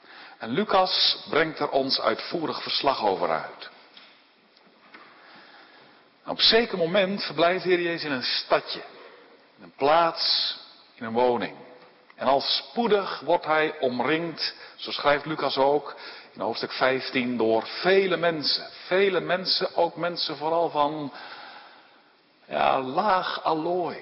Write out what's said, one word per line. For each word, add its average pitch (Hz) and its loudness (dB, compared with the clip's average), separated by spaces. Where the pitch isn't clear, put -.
En 113 -8
Lucas 185 2
brengt 160 0
er 147 -2
ons 135 0
uitvoerig 120 -2
verslag - 0
over 87 2
uit. - -4
Op - -6
zeker 226 4
moment 185 0
verblijft 170 2
de 175 -2
Heer 180 4
Jezus 170 -4
in 151 -2
een 127 -2
stadje. - 0
In - -20
een 87 -20
plaats, 165 2
in - -14
een 113 -6
woning. 117 2
En 117 -4
al 135 4
spoedig 202 0
wordt 165 2
hij 156 0
omringd, 139 -2
zo - -10
schrijft 143 0
Lucas 151 -2
ook, 143 2
in - -18
hoofdstuk 113 -4
vijftien, 127 0
door 110 2
vele 190 2
mensen. 160 -2
Vele 185 2
mensen, 175 -2
ook 165 0
mensen 165 -4
vooral 160 0
van, 147 0
ja, 143 2
laag 180 0
allooi. 160 -2